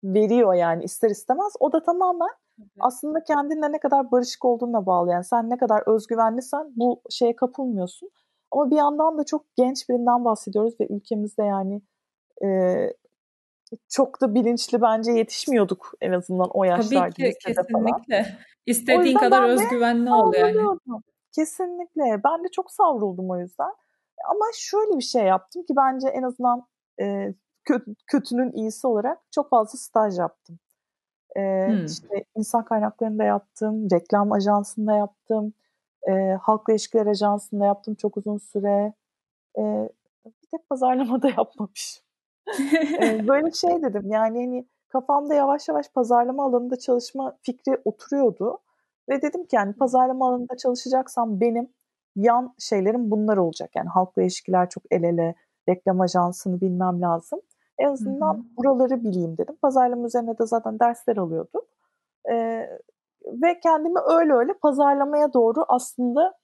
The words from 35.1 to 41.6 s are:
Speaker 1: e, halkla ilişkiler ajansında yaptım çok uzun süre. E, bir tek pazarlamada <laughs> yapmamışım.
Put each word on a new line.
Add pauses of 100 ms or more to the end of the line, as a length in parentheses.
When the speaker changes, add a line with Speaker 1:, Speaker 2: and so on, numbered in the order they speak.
Speaker 1:
e, (300)
halkla
ilişkiler
ajansında
yaptım
çok
uzun
süre. (680)
E, (600)
bir
tek
pazarlamada
<laughs>
yapmamışım. (1000)